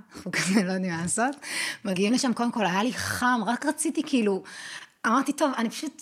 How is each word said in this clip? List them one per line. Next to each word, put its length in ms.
אנחנו 160
כזה 320
לא 80
יודעים 220
מה 80
לעשות. 340
מגיעים 280
לשם, 200
קודם 180
כל, 140
היה 180
לי 100
חם, 520
רק 200
רציתי, 400
כאילו, 380
אמרתי, 260
"טוב, 240
אני 120
פשוט 320